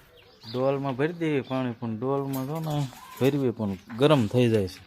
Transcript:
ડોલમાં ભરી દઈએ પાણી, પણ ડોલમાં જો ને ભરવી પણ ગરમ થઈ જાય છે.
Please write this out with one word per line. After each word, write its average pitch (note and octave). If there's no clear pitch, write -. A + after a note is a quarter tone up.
ડોલમાં C3+
ભરી D3+
દઈએ D#3+
પાણી, C3
પણ A2+
ડોલમાં C3+
જો D#3+
ને D3
ભરવી C3+
પણ G2+
ગરમ C3+
થઈ B2
જાય G2+
છે. -